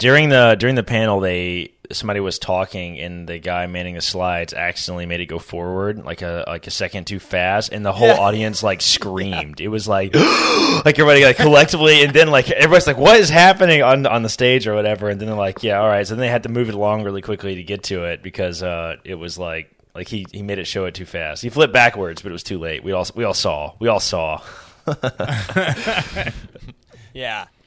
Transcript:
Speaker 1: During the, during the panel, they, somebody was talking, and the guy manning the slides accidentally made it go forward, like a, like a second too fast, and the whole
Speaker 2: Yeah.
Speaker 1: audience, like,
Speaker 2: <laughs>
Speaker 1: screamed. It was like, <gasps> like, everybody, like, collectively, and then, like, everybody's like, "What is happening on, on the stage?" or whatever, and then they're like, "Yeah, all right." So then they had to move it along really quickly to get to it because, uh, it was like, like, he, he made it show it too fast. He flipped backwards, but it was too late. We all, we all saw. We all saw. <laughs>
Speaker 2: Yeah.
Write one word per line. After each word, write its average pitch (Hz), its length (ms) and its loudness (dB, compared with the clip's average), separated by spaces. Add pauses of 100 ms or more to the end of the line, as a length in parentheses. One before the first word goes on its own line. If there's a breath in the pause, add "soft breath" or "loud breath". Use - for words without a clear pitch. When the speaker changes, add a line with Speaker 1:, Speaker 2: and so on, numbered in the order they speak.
Speaker 1:
During 147 220 6
the, 120 300 6
during 127 160 0
the 113 80 0
panel, 110 380 0
they, 90 520 -4 (180)
somebody 104 300 -6
was 95 180 -6
talking, 92 600 -6
and 87 280 -12
the 85 100 -10
guy 87 300 -6
manning 90 280 -10
the 85 60 -10
slides 87 520 -6
accidentally 87 520 -8
made 87 140 -6
it 90 80 -8
go 82 120 -10
forward, 92 680 -8
like 85 160 -12
a, 85 260 -8
like 82 200 -12
a - 40 -12
second 92 340 -8
too 98 140 -10
fast, 92 540 -2
and 104 120 -8
the 95 80 -2
whole 113 140 4
Speaker 2:
Yeah. 113 120 6
Speaker 1:
audience, 107 440 -2
like, 95 180 -2
Speaker 2:
<laughs> - 160 0
Speaker 1:
screamed. 92 640 -8
It 98 80 -6
was 107 200 -6
like, 95 260 -2
<gasps> - 0 -
like, - 840 2
everybody, 147 240 8
like, 127 140 6
collectively, 151 680 6
and 139 100 2
then, 156 180 8
like, 131 180 4
everybody's 156 380 6
like, 135 100 0
"What 202 220 8
is 170 100 4
happening 175 540 6
on, 135 220 4
on 117 180 0
the 110 60 -4
stage?" 123 380 2
or 107 80 0
whatever, 104 340 0
and 101 100 -4
then 107 80 -8
they're 110 100 -6
like, 98 260 -4
"Yeah, 104 160 0
all 110 100 2
right." 101 180 0
So 110 80 -6
then 123 60 -4
they 123 80 -2
had 120 140 -2
to 117 60 -6
move 120 200 -2
it 104 60 -6
along 104 280 -2
really 98 180 -8
quickly 98 340 -8
to 90 80 -12
get 98 200 -10
to 87 220 -6
it 85 180 -8
because, 90 400 -8
uh, 85 400 -8
it 92 120 -12
was 85 220 -12
like, 82 320 -10 (240)
like, 90 140 -14
he, 101 240 -10
he 101 100 -14
made 101 180 -8
it 82 60 -8
show 95 200 -6
it 87 100 -8
too 92 100 -14
fast. 78 380 -10
He 120 60 -6
flipped 135 240 0
backwards, 107 480 0
but 101 80 -12
it 87 40 -12
was 85 100 -12
too 95 140 -8
late. 80 280 -8
We 95 80 -6
all, 90 120 -2 (100)
we 117 100 -4
all 95 80 -2
saw. 76 460 -4
We 113 100 -2
all 104 100 2
saw. 80 420 -6 (460 loud breath)
<laughs> 147 80 -4 (2250 soft breath)
Speaker 2:
Yeah. 113 340 -10 (200)